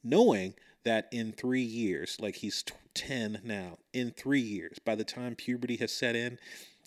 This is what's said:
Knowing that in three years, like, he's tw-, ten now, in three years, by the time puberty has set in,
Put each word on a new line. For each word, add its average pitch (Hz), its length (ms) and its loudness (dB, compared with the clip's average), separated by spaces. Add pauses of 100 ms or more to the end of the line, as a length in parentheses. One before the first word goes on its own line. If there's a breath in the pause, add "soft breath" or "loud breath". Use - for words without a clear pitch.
Knowing 196 520 6 (300 soft breath)
that 110 280 4
in 113 200 -4
three 127 300 0
years, 110 580 -2
like, 104 160 -4
he's - 260 -2
tw-, - 120 -10 (200)
ten 107 500 -4
now, 95 340 -6 (140)
in 123 180 0
three 135 300 2
years, 101 440 -4
by 110 100 2
the 107 100 0
time 123 320 -8
puberty 123 400 -2
has 110 160 -2
set 120 240 0
in, 120 220 -2 (480 loud breath)